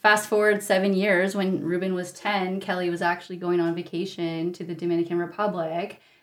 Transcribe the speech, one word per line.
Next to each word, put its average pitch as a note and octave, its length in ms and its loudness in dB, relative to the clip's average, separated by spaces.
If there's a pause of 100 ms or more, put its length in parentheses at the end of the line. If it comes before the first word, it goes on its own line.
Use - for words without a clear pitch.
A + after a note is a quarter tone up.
fast G#3+ 260 4
forward G#3 360 4
seven G3 320 4
years, F#3+ 400 2
when F#3+ 280 0
Reuben F3+ 300 -2
was F3+ 180 -4
ten, G3 480 -2
Kelly F3+ 300 -2
was E3+ 140 -2
actually F3 340 -2
going F3 220 0
on E3+ 160 2
vacation E3+ 800 -4
to F#3 100 -10
the E3+ 100 -8
Dominican E3+ 460 0
Republic F3 840 -4 (220)